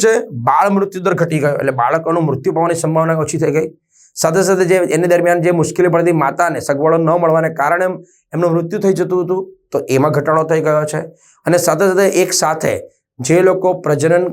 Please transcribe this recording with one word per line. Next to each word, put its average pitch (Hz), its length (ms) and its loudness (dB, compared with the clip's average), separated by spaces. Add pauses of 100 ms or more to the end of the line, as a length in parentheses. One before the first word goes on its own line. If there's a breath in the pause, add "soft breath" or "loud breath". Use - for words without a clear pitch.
છે, 220 80 4 (360)
બાળ 160 260 2
મૃત્યુ 196 300 -2
દર 180 160 2
ઘટી 160 240 0
ગયો, 143 160 0
એટલે 139 200 0
બાળકોનું 160 480 0
મૃત્યુ 135 260 -2
પામવાની 165 280 0
સંભાવના 160 420 0
ઓછી 156 180 -4
થઈ 147 140 0
ગઈ. 160 120 0 (540 soft breath)
સાથે 170 240 2
સાથે 185 240 2
જે 185 80 4 (180)
એની 175 160 0
દરમિયાન 175 320 2
જે 175 160 2
મુશ્કેલી 170 340 2
પડતી, 170 280 2
માતાને 143 440 -2
સગવડો 156 320 2
ન 160 120 0 (120)
મળવાને 160 280 2 (100)
કારણે 170 240 0
એમ-, 185 160 -4 (320 soft breath)
એમનું 170 220 0
મૃત્યુ 170 300 -2
થઈ 190 140 2
જતું 180 260 0
હતું, 185 160 -2 (300)
તો - 60 -6 (180)
એમાં 139 220 2
ઘટાડો 156 340 0
થઈ 160 160 0
ગયો 151 260 0
છે. 156 80 -4 (460 soft breath)
અને 170 200 2
સાથે 165 240 0
સાથે 190 160 2 (160)
એક 190 80 -2 (100)
સાથે 156 320 -2 (460 soft breath)
જે 135 180 0 (120)
લોકો 185 200 0 (160)
પ્રજનન 160 480 2